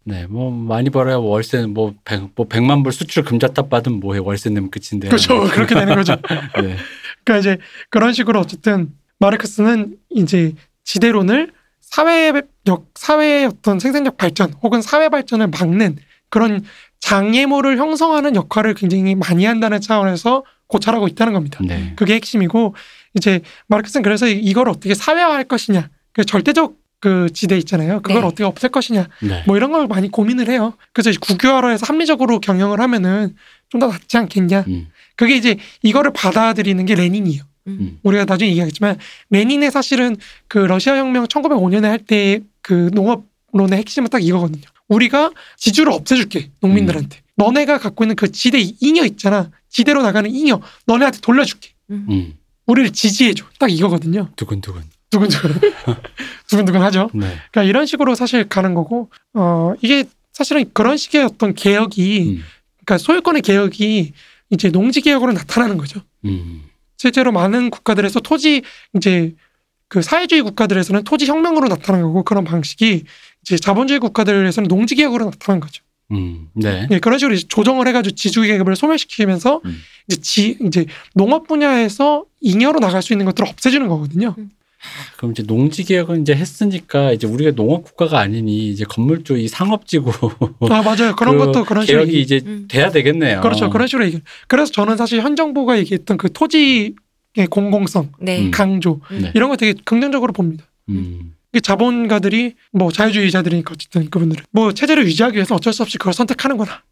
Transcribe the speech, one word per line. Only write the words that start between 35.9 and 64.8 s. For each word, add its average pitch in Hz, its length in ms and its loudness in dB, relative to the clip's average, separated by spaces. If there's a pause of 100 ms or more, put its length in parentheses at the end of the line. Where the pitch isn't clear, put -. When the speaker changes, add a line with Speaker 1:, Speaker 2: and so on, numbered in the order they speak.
Speaker 2:
받아들이는 196 720 0
게 202 100 2
레닌이에요. 180 480 0 (240)
Speaker 3:
음. 196 120 -10
Speaker 1:
음. 190 240 -8
Speaker 2:
우리가 202 220 2
나중에 190 260 0
얘기하겠지만 175 460 -2 (320)
레닌의 262 420 2
사실은 247 460 0 (300)
그 - 120 -2
러시아 190 380 2
혁명 254 300 0
천구백오 269 420 0
년에 214 180 2
할 220 180 0
때 202 360 2 (200)
그 175 320 2
농업론의 196 840 0
핵심은 226 300 -4
딱 220 140 0
이거거든요. 170 380 0 (280)
우리가 254 420 2 (260)
지주를 285 360 2
없애줄게, 208 560 -2 (120)
농민들한테. 180 580 0
Speaker 1:
음. - 40 -20 (120)
Speaker 2:
너네가 269 420 2
갖고 - 260 -4
있는 220 120 0
그 208 160 -2
지대 247 280 0
잉여 262 460 2
있잖아. 202 440 -2 (200)
지대로 277 340 2
나가는 208 260 0
잉여. 262 320 0 (260)
너네한테 254 340 2
돌려줄게. - 480 0 (220)
Speaker 3:
음. 202 180 -8
Speaker 1:
음. 90 240 -4 (320)
Speaker 2:
우리를 240 260 2
지지해줘. 214 540 0 (140)
딱 247 120 2
이거거든요. 170 640 0
Speaker 1:
두근두근. 95 460 -8 (280)
Speaker 2:
두근두근. 185 640 2 (260)
<laughs> - 40 -18 (460)
두근두근 190 340 2
하죠. 196 320 2
Speaker 1:
네. 104 140 -2 (240)
Speaker 2:
그러니까 208 120 2
이런 214 220 2
식으로 269 300 0
사실 240 340 -2
가는 185 240 0
거고, 220 360 -4 (240)
어, 175 480 0
이게 269 220 2 (300)
사실은 285 400 0
그런 247 240 2
식의 294 260 0
어떤 214 300 0
개혁이, 196 840 0
Speaker 1:
음. 80 60 -12 (420)
Speaker 2:
그러니까 190 180 2
소유권의 339 380 2
개혁이 202 720 0 (380)
이제 185 180 0
농지 226 320 2